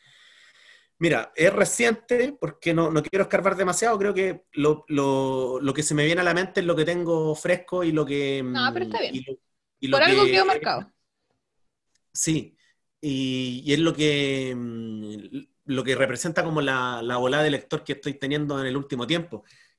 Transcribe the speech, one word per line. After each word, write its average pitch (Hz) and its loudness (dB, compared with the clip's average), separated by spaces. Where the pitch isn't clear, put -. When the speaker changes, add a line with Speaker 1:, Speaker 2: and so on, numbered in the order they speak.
Speaker 1:
mira, 147 0
es 170 4
reciente, 240 0
porque 165 -2
no, 165 2
no 156 2
quiero 190 0
escarbar 190 0
demasiado, 196 0
creo 196 0
que 185 -2
lo, 151 2
lo, 135 0
lo 135 0
que 151 0
se 156 -2
me 147 2
viene 170 2
a - 2
la 175 2
mente 185 -2
es 175 -2
lo 170 2
que 151 2
tengo 165 0
fresco 180 -2
y 165 0
lo 151 2
que, 139 -2
Speaker 2:
No, 247 -2
pero 359 -4
está 220 -4
Speaker 1:
mm, - -4
Speaker 2:
bien. - -4
Speaker 1:
y 131 -6
lo, - -10
y 135 -4
lo 269 4
Speaker 2:
Por 285 6
algo 392 6
Speaker 1:
que 381 4
Speaker 2:
quedó 381 4
marcado. 381 -2
Speaker 1:
Sí, - -2
y, 131 -4
y 143 0
es 147 4
lo 165 2
que, 139 0
mm, 110 -10
lo 131 -2
que 127 0
representa 131 -2
como 156 -2
la, 127 -2
la 120 -2
volada 131 2
de 151 2
lector 143 -4
que 143 -4
estoy 139 -8
teniendo 143 -2
en 135 -2
el 131 -2
último 139 -6
tiempo, 165 -4